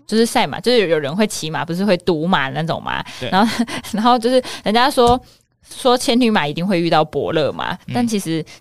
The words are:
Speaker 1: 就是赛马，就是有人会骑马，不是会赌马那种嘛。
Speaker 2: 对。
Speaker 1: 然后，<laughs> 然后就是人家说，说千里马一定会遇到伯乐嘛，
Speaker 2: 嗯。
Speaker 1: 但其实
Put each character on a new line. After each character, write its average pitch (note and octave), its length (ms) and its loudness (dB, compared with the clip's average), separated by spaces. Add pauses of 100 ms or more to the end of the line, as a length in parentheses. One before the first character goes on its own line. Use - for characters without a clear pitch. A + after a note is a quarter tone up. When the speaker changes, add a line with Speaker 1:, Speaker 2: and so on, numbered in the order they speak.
Speaker 1:
就 G#3+ 100 -2
是 A3+ 80 4
赛 A3+ 220 0
马， C#3 140 -6
就 A#3 100 0
是 A3 160 4
有 D#3+ 100 2
人 D3 200 -2
会 G#3+ 100 2
骑 D#3 240 -6
马， D3 140 -4
不 E3 100 -4
是 F#3+ 100 -2
会 G3 120 4
赌 E3+ 320 0
马 D3 220 2
那 C#3+ 120 -4
种 D#3+ 180 -4
嘛。 B1+ 240 -6 (140)
Speaker 2:
对。 B2+ 120 -6
Speaker 1:
然 G3 140 4
后， A3+ 200 0 (100)
<laughs> - 160 -10
然 G#3+ 140 -2
后 B3 120 4
就 A#3 140 0
是 B3+ 100 4 (220)
人 G3+ 100 -2
家 A#3+ 160 4
说， B3+ 320 4 (480)
说 B3 300 0
千 B3 220 2
里 A#3 100 4
马 F3 160 2
一 D3 60 -4
定 E3 120 -6
会 F#3 160 0
遇 E3+ 80 0
到 D#3+ 160 4
伯 A#2+ 280 -4
乐 C#3+ 180 0
嘛， D#2+ 260 -6 (120)
Speaker 2:
嗯。 - 40 -8
Speaker 1:
但 A#3+ 140 0
其 A3 120 -2
实 D#3+ 260 -4 (160)